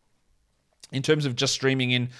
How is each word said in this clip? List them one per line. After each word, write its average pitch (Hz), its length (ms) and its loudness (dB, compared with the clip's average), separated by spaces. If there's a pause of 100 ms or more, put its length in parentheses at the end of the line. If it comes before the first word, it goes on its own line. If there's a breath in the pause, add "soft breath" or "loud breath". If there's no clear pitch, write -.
(920)
In 131 120 -4
terms 151 240 2
of 123 80 -4
just 135 180 0
streaming 131 380 0
in 123 180 0 (100)